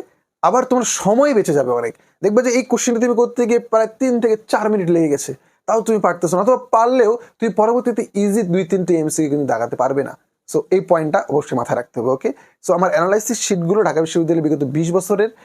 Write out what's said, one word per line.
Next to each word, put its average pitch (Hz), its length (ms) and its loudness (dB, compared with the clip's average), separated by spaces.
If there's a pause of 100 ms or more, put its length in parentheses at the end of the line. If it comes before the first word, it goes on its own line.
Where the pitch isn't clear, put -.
(420)
আবার 208 280 2
তোমার 247 160 0 (160)
সময় 262 360 2
বেঁচে 165 200 0
যাবে 123 120 0 (100)
অনেক। 117 140 -6 (300)
দেখবে 214 220 2
যে 254 120 0
এই 233 120 0
কোশ্চেনটা 233 340 0
তুমি 240 180 0
করতে 240 180 -2 (100)
গিয়ে 233 100 2 (120)
প্রায় 220 160 2 (120)
তিন 262 120 0 (100)
থেকে 220 140 2 (160)
চার 214 200 0
মিনিট 185 220 0
লেগে 165 200 2
গেছে, 135 180 -6 (340)
তাও 220 200 0
তুমি 220 200 0
পারতেছো 175 300 0
না, 190 80 2
অথবা 240 160 2 (160)
পারলেও 233 360 4 (260)
তুমি 226 120 0 (100)
পরবর্তীতে 233 420 0 (200)
ইজি 208 200 0 (120)
দুই 185 160 0
তিনটে 185 220 0 (100)
এমসিকিউ 151 300 -2
কিন্তু 147 200 0
দাগাতে 117 300 -4
পারবে 139 260 0
না। - 60 -14 (380)
So 156 60 0 (160)
এই 190 160 2
পয়েন্টটা 165 300 2 (120)
অবশ্যই 139 280 -2
মাথায় 120 200 -2
রাখতে - 180 -12
হবে। 123 180 -2
ওকে, 220 140 -4 (340)
so - 140 -4
আমার 185 160 2
অ্যানালাইসিস 202 520 0
শিটগুলো 185 420 0
ঢাকা 151 180 0
বিশ্ববিদ্যালয়ের 165 400 0
বিগত 147 160 0 (140)
বিশ 165 200 0
বছরের 202 340 0 (140)